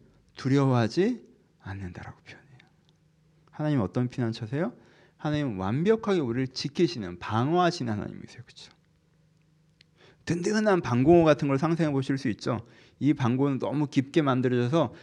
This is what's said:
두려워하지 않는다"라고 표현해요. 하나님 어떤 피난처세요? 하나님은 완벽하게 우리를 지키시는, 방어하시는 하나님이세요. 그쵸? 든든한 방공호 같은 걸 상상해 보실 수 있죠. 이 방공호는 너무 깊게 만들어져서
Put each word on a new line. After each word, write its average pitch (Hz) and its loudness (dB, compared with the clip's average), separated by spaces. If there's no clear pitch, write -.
두려워하지 135 2
않는다"라고 98 -12
표현해요. - -20
하나님 151 0
어떤 123 -2
피난처세요? 123 -4
하나님은 147 -4
완벽하게 180 0
우리를 127 -2
지키시는, 123 -4
방어하시는 143 0
하나님이세요. - -10
그쵸? - -20
든든한 190 0
방공호 139 6
같은 147 4
걸 135 2
상상해 160 0
보실 135 -2
수 131 -4
있죠. 107 -4
이 143 2
방공호는 131 0
너무 131 -2
깊게 139 0
만들어져서 127 2